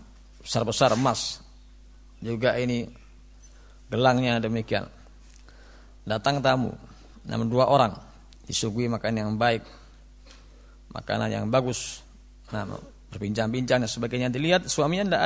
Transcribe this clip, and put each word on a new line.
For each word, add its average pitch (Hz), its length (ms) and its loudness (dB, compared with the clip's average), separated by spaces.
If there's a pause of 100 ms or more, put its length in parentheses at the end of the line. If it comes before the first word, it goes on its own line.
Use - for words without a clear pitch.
(400)
besar-besar 113 540 2
emas. 120 480 -2 (800)
Juga 113 340 0
ini 123 320 -2 (1040)
gelangnya 123 480 4
demikian. 110 480 -2 (1160)
Datang 135 340 0
tamu, 131 320 2 (540)
namun 113 240 -2
dua 123 200 4
orang, 127 220 4 (540)
disuguhi 120 420 -2
makan 110 260 -2
yang 107 220 -2
baik, 117 260 2 (1300)
makanan 110 380 -4
yang 107 220 -4
bagus. 127 520 -2 (480)
Nah, 104 160 -6 (480)
berbincang-bincang 117 680 0
dan 104 60 -4
sebagainya. 123 420 -2
Dilihat 170 340 2
suaminya 175 460 0
ndak 151 140 2